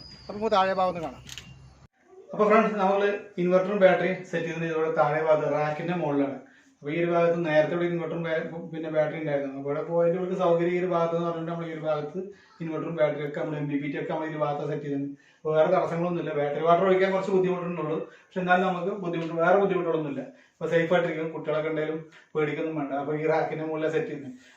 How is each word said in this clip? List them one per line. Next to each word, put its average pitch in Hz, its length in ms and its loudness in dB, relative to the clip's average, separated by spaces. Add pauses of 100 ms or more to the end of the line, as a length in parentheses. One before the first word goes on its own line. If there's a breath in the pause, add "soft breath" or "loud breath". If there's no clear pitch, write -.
(220)
അപ്പോൾ - 120 -14
നമുക്ക് 214 240 -2
താഴെ 190 220 4
ഭാഗം 185 140 2
ഒന്ന് 170 140 -6
കാണാം. 127 160 -12 (1080)
അപ്പോൾ 214 180 2
ഫ്രണ്ട്സ്, 208 320 4
നമ്മൾ 196 180 2 (420)
ഇൻവെർട്ടറും 185 420 2
ബാറ്ററിയും 175 340 4 (140)
സെറ്റ് 165 160 -2
ചെയ്തത് 165 260 -4
ഇവിടെ 156 160 0 (100)
താഴെ 151 280 2
ഭാഗത്ത് 151 180 4 (120)
റാക്കിൻ്റെ 160 440 -2
മുകളിലാണ്. 143 340 0 (400 loud breath)
അപ്പോൾ 143 160 -8
ഈ 170 80 -2
ഒരു 170 140 0
ഭാഗത്ത് 170 320 4
നേരത്തെ 151 280 4
ഇവിടെ 175 180 0
ഇൻവെർട്ടറും 165 340 -4
ബാ-, 160 180 -2 (280)
പിന്നെ 160 200 -6
ബാറ്ററി 151 300 0
ഉണ്ടായിരുന്നു. 139 360 -2
അപ്പോൾ 139 120 -4
ഇവിടെ 151 180 -2
പോയതിൻ്റെ 170 300 2
ഇവർക്ക് 180 240 -4
സൗകര്യം 170 320 2
ഈ 180 80 2
ഒരു 180 100 0
ഭാഗത്ത് 170 240 0
എന്ന് 170 120 -2
പറഞ്ഞിട്ട് 165 220 -6
നമ്മൾ 165 200 -6
ഈ - 40 -8
ഒരു 151 120 -10
ഭാഗത്ത് 151 320 -4 (440 loud breath)
ഇൻവെർട്ടറും 160 360 -6
ബാറ്ററിയൊക്കെ 147 420 0
നമ്മൾ 156 180 -4
എം 143 120 -4
പി 143 100 0
പി 147 100 -6
ടി - 100 -6
ഒക്കെ 139 120 -6
നമ്മൾ 156 160 -4
ഈ - 40 -8
ഒരു 151 100 -6
ഭാഗത്ത് 147 280 -2
സെറ്റ് 143 140 -6
ചെയ്തിട്ടുണ്ട്. 139 340 -6 (200 loud breath)
അപ്പോൾ 156 180 -4
വേറെ 156 180 6
തടസ്സങ്ങളൊന്നുമില്ല. 170 640 0
ബാറ്ററി 147 280 0
വാട്ടർ 175 200 6
ഒഴിക്കാൻ 190 260 4
കുറച്ച് 190 220 0
ബുദ്ധിമുട്ടുന്നുള്ളൂ. 175 600 0 (260 loud breath)
പക്ഷെ - 180 -8
എന്നാലും 180 280 4
നമുക്ക് 180 220 -4 (120)
ബുദ്ധിമുട്ട്, 165 400 -4
വേറെ 185 180 6
ബുദ്ധിമുട്ടുകളൊന്നുമില്ല. 160 640 0 (300 soft breath)
അപ്പോൾ 160 200 -6
സേഫ് 165 220 4
ആയിട്ടിരിക്കും, 160 400 0
കുട്ടികളൊക്കെ 151 360 -2
ഉണ്ടെങ്കിലും 156 280 -4 (360 loud breath)
പേടിക്കൊന്നും 156 440 -2
വേണ്ട. 139 120 -4 (100)
അപ്പോൾ 147 200 -4
ഈ - 20 -4 (100)
റാക്കിൻ്റെ 156 360 -2
മുകളിലാണ് 156 260 -2
സെറ്റ് 147 160 -2
ചെയ്യുന്നത്. 135 220 -10 (240 loud breath)